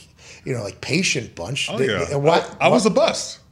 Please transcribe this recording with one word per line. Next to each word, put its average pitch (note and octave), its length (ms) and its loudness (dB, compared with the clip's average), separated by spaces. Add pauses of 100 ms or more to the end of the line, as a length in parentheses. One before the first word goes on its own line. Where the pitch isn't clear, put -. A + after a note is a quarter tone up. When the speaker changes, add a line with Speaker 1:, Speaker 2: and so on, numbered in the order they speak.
(440)
Speaker 1:
you C#3 100 -4
know, A2 80 -6
like, G2 180 -12
patient D3 540 -2
bunch. C3 360 -6
Speaker 2:
Oh, G3+ 80 -6
Speaker 1:
They, C3 100 2
Speaker 2:
yeah. G2+ 160 0
Speaker 1:
they, C#3+ 120 -4
what, D#3 440 2
Speaker 2:
I, D#3 60 4
I - 20 6
was G#3 160 4
Speaker 1:
what G#3+ 80 2
Speaker 2:
a - 20 2
bust. - 460 0 (120)